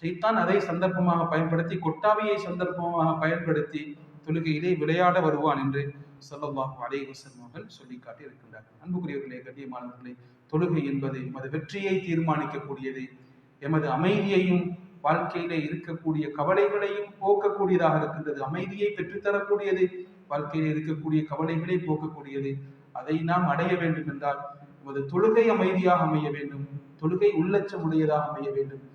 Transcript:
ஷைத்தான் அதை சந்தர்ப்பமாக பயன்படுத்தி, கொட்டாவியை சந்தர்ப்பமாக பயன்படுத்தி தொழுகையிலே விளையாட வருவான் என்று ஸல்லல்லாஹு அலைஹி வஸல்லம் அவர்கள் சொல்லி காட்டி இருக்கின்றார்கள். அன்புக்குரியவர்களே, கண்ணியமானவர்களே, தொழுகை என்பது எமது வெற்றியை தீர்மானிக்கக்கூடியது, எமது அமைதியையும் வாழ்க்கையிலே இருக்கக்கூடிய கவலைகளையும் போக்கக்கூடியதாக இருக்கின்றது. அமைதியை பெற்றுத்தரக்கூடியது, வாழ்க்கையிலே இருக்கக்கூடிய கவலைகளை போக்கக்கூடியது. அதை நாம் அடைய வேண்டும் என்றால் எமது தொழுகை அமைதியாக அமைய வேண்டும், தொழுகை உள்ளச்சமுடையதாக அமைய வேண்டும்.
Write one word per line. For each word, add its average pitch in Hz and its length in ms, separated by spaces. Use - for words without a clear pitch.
ஷைத்தான் 180 340
அதை 185 220
சந்தர்ப்பமாக 175 720
பயன்படுத்தி, 165 480
கொட்டாவியை 208 600
சந்தர்ப்பமாக 170 800
பயன்படுத்தி 156 800
தொழுகையிலே 160 520
விளையாட 175 420
வருவான் 147 380
என்று 139 340
ஸல்லல்லாஹு 143 400
அலைஹி 135 200
வஸல்லம் 123 300
அவர்கள் 123 260
சொல்லி 123 320
காட்டி 120 260
இருக்கின்றார்கள். 120 560
அன்புக்குரியவர்களே, 143 680
கண்ணியமானவர்களே, 123 680
தொழுகை 156 320
என்பது 135 420
எமது 135 240
வெற்றியை 190 460
தீர்மானிக்கக்கூடியது, 139 1200
எமது 151 300
அமைதியையும் 180 880
வாழ்க்கையிலே 170 560
இருக்கக்கூடிய 156 720
கவலைகளையும் 202 880
போக்கக்கூடியதாக 196 760
இருக்கின்றது. 147 480
அமைதியை 190 520
பெற்றுத்தரக்கூடியது, 202 920
வாழ்க்கையிலே 151 500
இருக்கக்கூடிய 156 460
கவலைகளை 165 520
போக்கக்கூடியது. 147 800
அதை 143 260
நாம் 170 300
அடைய 170 280
வேண்டும் 165 320
என்றால் 139 300
எமது 139 240
தொழுகை 220 400
அமைதியாக 185 560
அமைய 151 280
வேண்டும், 143 380
தொழுகை 185 300
உள்ளச்சமுடையதாக 160 880
அமைய 139 220
வேண்டும். 139 300